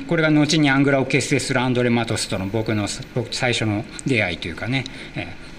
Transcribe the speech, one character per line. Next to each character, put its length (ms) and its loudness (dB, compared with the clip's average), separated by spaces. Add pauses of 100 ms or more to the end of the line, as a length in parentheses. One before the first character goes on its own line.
こ 100 0
れ 60 4
が 80 4
後 280 4
に 120 4
ア 60 4
ン 60 6
グ 100 4
ラ 80 4
を 60 0
結 220 2
成 120 2
す 120 -4
る 80 2
ア 60 0
ン 80 0
ド 80 2
レ・ 80 2
マ 160 2
ト 100 -2
ス 120 -4
と 100 -4
の 80 -4
僕 280 -2
の、 120 0 (280)
僕 200 -4
最 180 0
初 120 -2
の 200 0 (220)
出 160 2
会 120 -2
い 20 -4
と 120 -8
い 40 -6
う 20 -10
か 140 -6
ね。 160 -2 (320)
え 120 -6
え。 140 -14 (160)